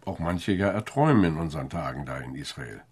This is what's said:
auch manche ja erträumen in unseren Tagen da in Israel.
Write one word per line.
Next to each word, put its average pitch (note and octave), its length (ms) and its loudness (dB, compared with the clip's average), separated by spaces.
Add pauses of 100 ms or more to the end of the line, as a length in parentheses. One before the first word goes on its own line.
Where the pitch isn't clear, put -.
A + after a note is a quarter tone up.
auch F#2+ 140 -6
manche F2 320 0
ja G2 160 4
erträumen G#2+ 560 4
in D#2+ 140 4
unseren D2+ 320 -4
Tagen C#2 360 -6
da B1+ 120 -6
in B1+ 180 -10
Israel. B1+ 460 -10 (100)